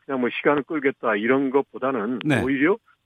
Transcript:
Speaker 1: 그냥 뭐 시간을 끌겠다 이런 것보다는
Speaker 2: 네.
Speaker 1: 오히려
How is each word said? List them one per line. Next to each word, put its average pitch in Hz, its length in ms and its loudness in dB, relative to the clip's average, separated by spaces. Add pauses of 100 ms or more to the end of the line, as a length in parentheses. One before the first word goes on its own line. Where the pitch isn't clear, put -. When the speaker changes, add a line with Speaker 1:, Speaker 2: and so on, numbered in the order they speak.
Speaker 1:
그냥 135 160 -4
뭐 123 80 0
시간을 147 340 0
끌겠다 131 540 -2
이런 131 320 2
것보다는 123 760 -2
Speaker 2:
네. 139 180 2
Speaker 1:
오히려 143 360 2 (280)